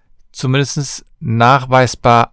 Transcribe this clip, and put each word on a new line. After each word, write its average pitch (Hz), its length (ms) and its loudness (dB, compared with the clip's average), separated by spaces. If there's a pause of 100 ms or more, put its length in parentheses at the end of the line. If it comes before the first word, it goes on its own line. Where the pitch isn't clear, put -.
(320)
zumindest 135 720 -4 (160)
nachweisbar 123 1120 2